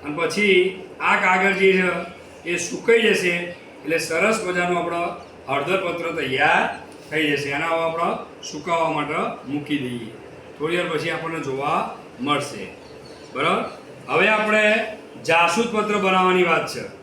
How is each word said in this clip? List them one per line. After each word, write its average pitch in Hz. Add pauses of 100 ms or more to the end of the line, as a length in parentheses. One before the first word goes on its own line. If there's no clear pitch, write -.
અને 147
પછી 190 (420)
આ 180
કાગળ 190
જે 190
છે 185 (640)
એ 170
સુકાઈ 226
જશે 180
એટલે 175
સરસ 175
મજાનો 180
આપણો 170 (440)
હળદર 143
પત્ર 165 (100)
તૈયાર 151 (460)
થઈ 156
જશે. 139
આને 151
હવે 165
આપણે 165 (400)
સુકાવા 160
માટે 151 (320)
મૂકી 143
દઈએ, 120 (480)
થોડી 165
વાર 170
પછી 160
આપણને 160
જોવા 143 (400)
મળશે, 123 (680)
બરાબર? 175 (440)
હવે 170
આપણે 214 (680)
જાસૂદ 170
પત્ર 208
બનાવવાની 185
વાત -
છે. 113 (200)